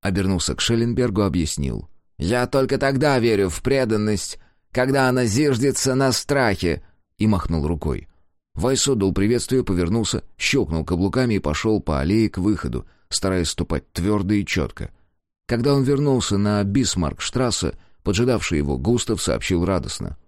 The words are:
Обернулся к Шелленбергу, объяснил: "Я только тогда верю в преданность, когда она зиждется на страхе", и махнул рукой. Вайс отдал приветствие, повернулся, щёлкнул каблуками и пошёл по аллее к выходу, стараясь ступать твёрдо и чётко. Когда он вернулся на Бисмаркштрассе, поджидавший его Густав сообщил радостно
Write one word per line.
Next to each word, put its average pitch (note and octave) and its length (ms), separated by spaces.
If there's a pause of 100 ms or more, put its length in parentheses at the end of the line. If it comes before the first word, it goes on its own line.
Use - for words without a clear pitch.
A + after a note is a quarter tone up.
Обернулся F#2+ 540
к - 60
Шелленбергу, A#2 600
объяснил: C#2+ 640 (300)
"Я A#2+ 280
только C3+ 320
тогда C3+ 400
верю G#2+ 300
в - 140
преданность, G#2+ 760 (340)
когда C3 360
она B2+ 160
зиждется C3 720
на C3 180
страхе", A2+ 720 (340)
и G#2+ 100
махнул E2+ 400
рукой. D2 420 (460)
Вайс B2+ 340
отдал G2 240
приветствие, A#2 520
повернулся, F#2+ 600 (120)
щёлкнул D#2+ 480
каблуками G2+ 500
и G2 40
пошёл G2 420
по D2 200
аллее G2+ 280
к - 100
выходу, F2 480 (220)
стараясь F#2 420
ступать - 420
твёрдо G2+ 420
и G2+ 100
чётко. - 460 (560)
Когда B2 280
он C#3 80
вернулся C3+ 540
на G#2 280
Бисмаркштрассе, G2+ 1120 (240)
поджидавший G#2+ 560
его C#2+ 200
Густав A2 440
сообщил E2+ 420
радостно F2 520 (120)